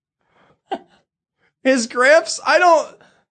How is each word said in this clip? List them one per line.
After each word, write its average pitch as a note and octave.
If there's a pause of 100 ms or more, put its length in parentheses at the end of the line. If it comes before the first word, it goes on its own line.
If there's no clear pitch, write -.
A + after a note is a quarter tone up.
(720)
<laughs> - (800)
His C4
Gramps, C#4+
I D4+
don't, E4+ (340)